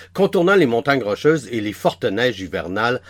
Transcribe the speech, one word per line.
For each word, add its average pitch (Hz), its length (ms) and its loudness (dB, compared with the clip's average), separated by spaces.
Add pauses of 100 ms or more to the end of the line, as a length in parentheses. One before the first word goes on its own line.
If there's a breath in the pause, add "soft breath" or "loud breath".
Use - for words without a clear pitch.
(140 loud breath)
contournant 190 420 2
les 170 100 6
montagnes 120 360 0
rocheuses 123 500 0
et 117 80 -4
les 104 120 -4
fortes - 320 -4
neiges 110 360 -2
hivernales, 95 680 -4